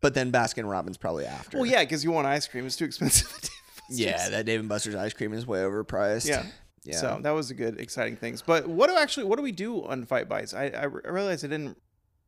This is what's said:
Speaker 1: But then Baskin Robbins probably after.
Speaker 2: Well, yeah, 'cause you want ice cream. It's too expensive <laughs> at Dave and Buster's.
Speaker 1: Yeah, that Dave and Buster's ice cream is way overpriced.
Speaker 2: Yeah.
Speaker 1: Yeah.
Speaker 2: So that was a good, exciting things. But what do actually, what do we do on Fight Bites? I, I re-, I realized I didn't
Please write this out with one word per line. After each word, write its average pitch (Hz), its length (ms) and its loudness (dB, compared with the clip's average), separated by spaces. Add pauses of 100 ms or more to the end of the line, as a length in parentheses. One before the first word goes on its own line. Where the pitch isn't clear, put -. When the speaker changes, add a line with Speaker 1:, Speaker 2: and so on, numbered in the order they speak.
Speaker 1:
But 139 140 4
then 127 180 2
Baskin 117 360 2
Robbins 92 280 -2
probably 78 300 -2
after. 67 320 -8
Speaker 2:
Well, 254 80 2
yeah, 233 180 6
'cause 143 180 0
you 160 80 2
want 156 160 2
ice 143 220 0
cream. 127 180 -6
It's 131 80 -6
too 165 120 -2
expensive - 420 4
<laughs> - 80 -12
at - 60 -12
Dave - 100 -6
and - 360 -20
Buster's. 127 120 -2
Speaker 1:
Yeah, 92 300 2
that 107 160 0
Dave 113 120 2
and 110 100 -4
Buster's 104 280 -2
ice 104 160 -2
cream 107 200 -4
is 113 140 -6
way 104 140 0
overpriced. 104 680 0
Speaker 2:
Yeah. 139 180 2 (400)
Speaker 1:
Yeah. - 120 -8
Speaker 2:
So 113 260 -2
that 147 100 0
was 151 180 -2
a 127 40 -12
good, 113 260 -2
exciting 113 360 -4
things. 117 260 -8
But 165 240 4
what 175 220 6
do 359 80 2
actually, 285 280 2
what 196 120 4
do 294 60 -2
we 269 100 -2
do 196 320 -4
on 127 220 -4
Fight 120 220 0
Bites? 104 260 -4
I, 139 140 -2
I 113 160 -4
re-, - 200 -6
I - 60 -8
realized 180 340 -2
I 143 40 -6
didn't 147 280 -6 (520)